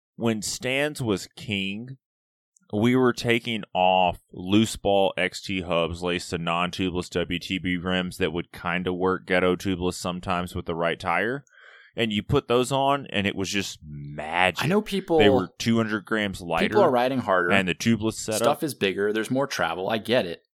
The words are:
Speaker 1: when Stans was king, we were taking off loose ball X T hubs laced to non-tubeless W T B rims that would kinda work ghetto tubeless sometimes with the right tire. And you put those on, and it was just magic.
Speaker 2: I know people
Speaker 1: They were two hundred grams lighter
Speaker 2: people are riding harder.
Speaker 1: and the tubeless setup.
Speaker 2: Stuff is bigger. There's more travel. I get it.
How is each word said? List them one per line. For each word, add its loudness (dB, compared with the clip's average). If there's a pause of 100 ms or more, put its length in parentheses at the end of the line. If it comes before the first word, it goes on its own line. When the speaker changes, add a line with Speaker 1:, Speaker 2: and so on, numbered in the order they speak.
(160)
Speaker 1:
when 0
Stans -2
was 0
king, -6 (760)
we 4
were 4
taking -2 (120)
off 4 (100)
loose 2
ball 2
X -2
T -4
hubs -2
laced -4
to -4
non-tubeless -2
W -2
T -6
B -2
rims -2
that 0
would -6
kinda -4
work 0
ghetto 4
tubeless -2
sometimes -4
with -8
the -4
right -2
tire. -2 (500)
And 0
you 0
put 0
those 2
on, 2
and 0
it -2
was -4
just -4
magic. 0
Speaker 2:
I 0
know 2
people 0
Speaker 1:
They 8
were 4 (100)
two 2
hundred 0
grams -2
lighter 0
Speaker 2:
people 4
are 6
riding 2
harder. 2
Speaker 1:
and 4
the 0
tubeless 0
setup. -2
Speaker 2:
Stuff 2
is -4
bigger. 0
There's -2
more 0
travel. -4
I 0
get 0
it. -10 (120)